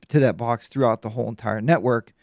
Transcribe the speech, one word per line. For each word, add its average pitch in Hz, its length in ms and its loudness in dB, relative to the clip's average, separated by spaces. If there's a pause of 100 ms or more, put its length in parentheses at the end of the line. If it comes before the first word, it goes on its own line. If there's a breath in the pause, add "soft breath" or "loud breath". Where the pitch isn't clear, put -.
to 151 120 2
that 120 180 2
box 117 300 -4
throughout 120 340 0
the 113 80 -10
whole 117 180 -6
entire 110 320 -6
network, 120 640 0